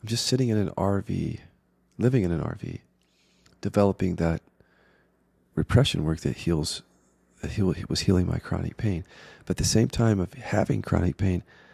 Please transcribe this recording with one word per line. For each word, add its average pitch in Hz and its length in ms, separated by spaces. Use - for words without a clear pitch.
I'm 110 60
just 117 180
sitting 123 240
in 107 80
an 98 180
R 98 260
V, 85 380
living 123 260
in 87 80
an 80 100
R - 180
V, - 220
developing 98 540
that 82 260
repression 82 480
work 78 180
that 67 160
heals, 78 440
that - 100
heal, 92 220
was - 140
healing 90 260
my 85 120
chronic 87 360
pain. 95 300
But - 60
at 92 60
the - 60
same 113 240
time 110 320
of 87 140
having - 480
chronic 90 340
pain, 92 280